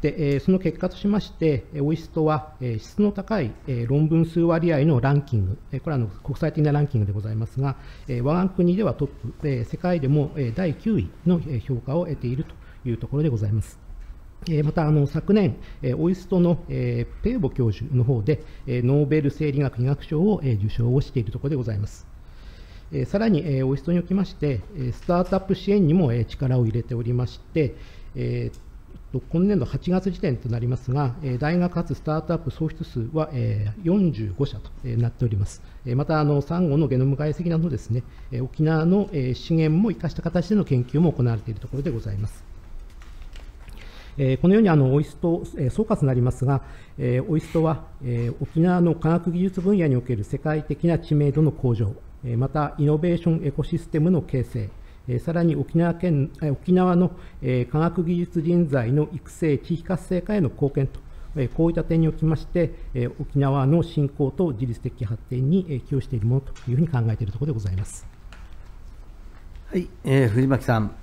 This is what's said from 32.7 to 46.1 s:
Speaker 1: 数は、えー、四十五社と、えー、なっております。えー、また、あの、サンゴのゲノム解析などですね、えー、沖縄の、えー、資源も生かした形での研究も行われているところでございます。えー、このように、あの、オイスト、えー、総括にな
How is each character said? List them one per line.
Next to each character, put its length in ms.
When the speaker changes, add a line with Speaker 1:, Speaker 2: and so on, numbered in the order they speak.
Speaker 1:
数 300
は、 180
え 360
ー、 60
四 280
十 240
五 120
社 100
と、 140
え 120
ー、 40
な 100
っ 20
て 120
お 40
り 100
ま 80
す。 160
え 80
ー、 20
ま 100
た、 140
あ 40
の、 180
サ 160
ン 140
ゴ 60
の 100
ゲ 100
ノ 80
ム 100
解 180
析 140
な 120
ど 100
で 80
す 140
ね、 100
え 100
ー、 20
沖 200
縄 220
の、 280
え 180
ー、 40
資 180
源 260
も 120
生 100
か 80
し 60
た 80
形 260
で 60
の 100
研 180
究 160
も 120
行 120
わ 120
れ 60
て 100
い 20
る 60
と 80
こ 100
ろ 60
で 80
ご 80
ざ 120
い 60
ま 100
す。 160
え 160
ー、 80
こ 60
の 80
よ 60
う 20
に、 60
あ 60
の、 200
オ 40
イ 40
ス 140
ト、 260
え 100
ー、 20
総 140
括 180
に 60
な 80